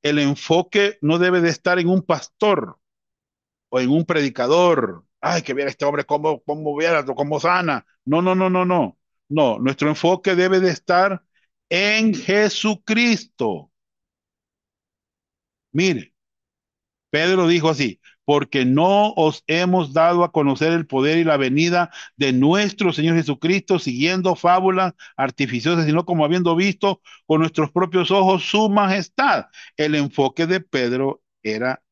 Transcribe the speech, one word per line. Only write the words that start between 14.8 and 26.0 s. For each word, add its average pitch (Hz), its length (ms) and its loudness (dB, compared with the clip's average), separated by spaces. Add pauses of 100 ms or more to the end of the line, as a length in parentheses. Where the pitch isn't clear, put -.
Mire, 151 420 -2 (960)
Pedro 175 380 0
dijo 165 220 2
así, 135 300 -4 (260)
"Porque 139 400 0
no 190 480 2
os 156 340 0
hemos 170 460 0
dado 170 300 2
a 170 80 -2
conocer 147 420 0
el 165 140 -2
poder 143 300 0
y 170 60 2
la 156 140 2
venida 165 540 0 (260)
de 135 160 0
nuestro 185 600 0
Señor 165 220 0
Jesucristo 165 640 -2
siguiendo 175 560 -2
fábulas 185 580 0 (240)
artificiosas, 135 680 -2
sino 160 200 0